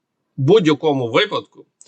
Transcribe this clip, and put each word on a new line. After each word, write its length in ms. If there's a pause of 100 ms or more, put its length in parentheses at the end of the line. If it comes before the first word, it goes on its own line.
(380)
будь-якому 680
випадку 580 (220)